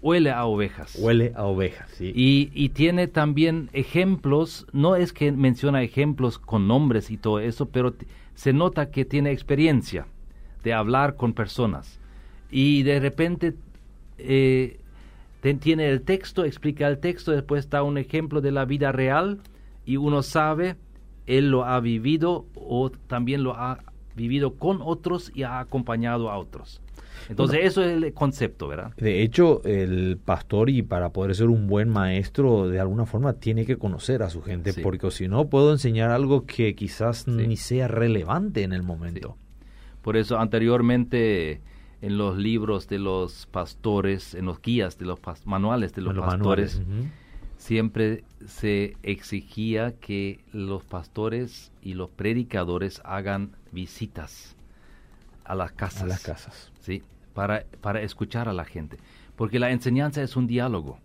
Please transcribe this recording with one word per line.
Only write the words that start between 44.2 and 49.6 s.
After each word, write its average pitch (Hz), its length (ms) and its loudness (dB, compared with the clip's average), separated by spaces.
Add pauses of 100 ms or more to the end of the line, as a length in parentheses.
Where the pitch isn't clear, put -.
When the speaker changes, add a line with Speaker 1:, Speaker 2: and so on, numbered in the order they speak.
Speaker 1:
en 92 100 -6
los 87 160 -6
guías 113 360 -2
de 90 80 -10
los 90 160 -6
pas-, - 240 -14
manuales 104 480 0
de 98 80 -8
los 95 100 -4
Speaker 2:
En 92 60 -2
los 90 80 -2
Speaker 1:
pastores, 98 540 0
Speaker 2:
manuales, 98 260 -4
ujú. 151 40 -8 (480)
Speaker 1:
siempre 110 640 -2 (240)
se 101 560 -2
exigía 107 960 -4